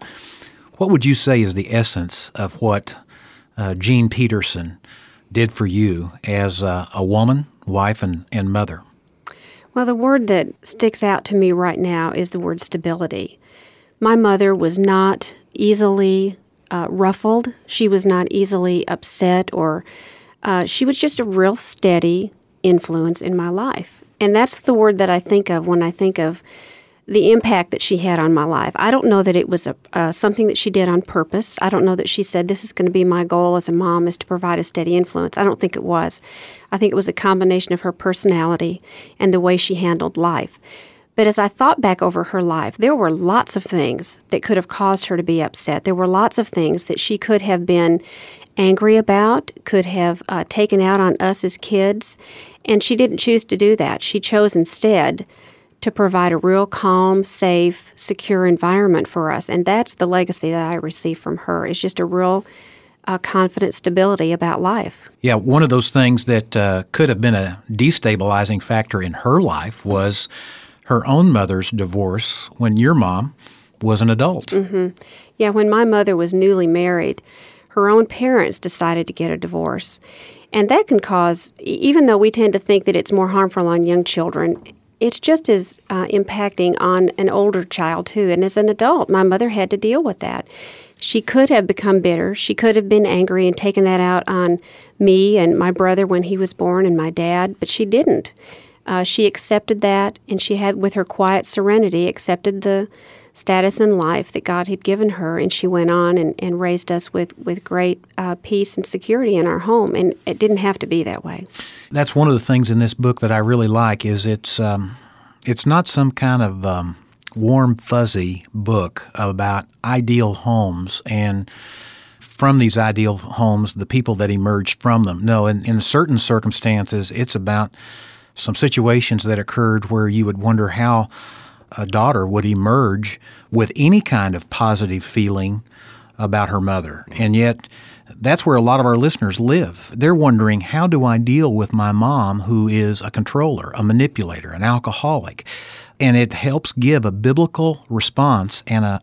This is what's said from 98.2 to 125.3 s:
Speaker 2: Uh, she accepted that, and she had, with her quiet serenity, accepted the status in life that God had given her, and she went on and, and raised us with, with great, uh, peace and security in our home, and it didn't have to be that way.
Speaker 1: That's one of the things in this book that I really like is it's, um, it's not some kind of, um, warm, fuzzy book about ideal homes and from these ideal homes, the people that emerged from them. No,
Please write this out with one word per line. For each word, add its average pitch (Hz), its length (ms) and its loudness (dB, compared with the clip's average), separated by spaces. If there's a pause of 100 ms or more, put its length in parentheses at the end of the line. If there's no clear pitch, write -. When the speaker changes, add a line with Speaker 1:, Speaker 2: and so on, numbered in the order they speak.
Speaker 2:
Uh, 185 180 -2
she 214 200 0
accepted 208 580 -2
that, 196 360 0 (100)
and 190 140 -4
she 202 140 -2
had, 202 200 0
with 196 180 -2
her 190 100 0
quiet 190 420 0
serenity, 196 640 2
accepted 190 540 -4
the 196 260 0 (460)
status 190 460 0
in 208 160 4
life 165 360 -2
that - 120 -6
God 180 240 -4
had 190 160 -8
given 208 260 0
her, 175 280 -4
and 185 140 -2
she - 140 -4
went 175 240 2
on 175 280 2
and, 160 200 -2
and 180 220 -4
raised 180 300 -4
us 170 220 -4
with, 175 260 -6
with 180 260 -8
great, 180 380 -2 (160)
uh, 180 180 -6
peace 202 400 -4
and 190 80 -4
security 220 520 -2
in 170 100 2
our 170 140 -2
home, 214 340 0
and 180 200 0 (120)
it - 120 -6
didn't 214 200 2
have 196 220 -2
to - 60 -8
be 165 160 0
that 98 220 -8
way. - 220 -12 (440)
Speaker 1:
That's 143 240 -2
one 151 140 4
of 135 60 4
the 113 60 2
things 123 300 2
in 113 80 2
this 117 160 0
book 123 260 0
that 110 120 0
I 110 60 2
really 113 300 2
like 110 360 0
is 104 220 -2
it's, 107 340 -4
um, 101 360 -4 (500)
it's 120 200 -4
not 160 200 2
some 135 260 0
kind 127 300 0
of, 95 240 -4
um, 90 300 -4 (400)
warm, 123 400 2
fuzzy 101 760 -2
book 104 640 -4
about 101 500 -4 (200)
ideal 120 500 0
homes 92 720 -2
and 104 420 -2 (720)
from 139 400 0
these 110 180 2
ideal 107 420 0
homes, 107 560 -2
the 98 120 -8
people 120 300 -2
that 101 140 -2
emerged 101 520 -2
from 113 220 2
them. 92 200 -4
No, 110 220 2